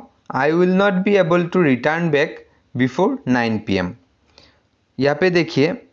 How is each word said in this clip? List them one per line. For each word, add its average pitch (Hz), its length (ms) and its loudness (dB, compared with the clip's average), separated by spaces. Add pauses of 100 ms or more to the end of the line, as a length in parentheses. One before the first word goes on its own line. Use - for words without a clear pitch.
(360)
I 131 160 0
will 180 240 2
not 190 320 2
be 202 160 4
able 175 200 2 (120)
to 185 80 4
return 151 480 0
back 143 260 0 (380)
before 131 340 0 (200)
nine 117 380 0
P 95 140 0
M। 90 80 -4 (1080)
यहाँ 139 180 0
पे 185 140 0
देखिए 165 440 0 (200)